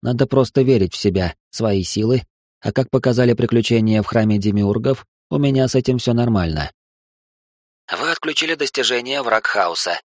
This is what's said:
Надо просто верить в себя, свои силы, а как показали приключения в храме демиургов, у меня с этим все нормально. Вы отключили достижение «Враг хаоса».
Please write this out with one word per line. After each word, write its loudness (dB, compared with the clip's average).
Надо 0
просто 2
верить 4
в -10
себя, 0
свои -2
силы, -2
а -4
как -2
показали 2
приключения 2
в -2
храме 2
демиургов, 0
у -2
меня 2
с -2
этим 0
все -2
нормально. 0
Вы -4
отключили -4
достижение -4
«Враг 0
хаоса». -2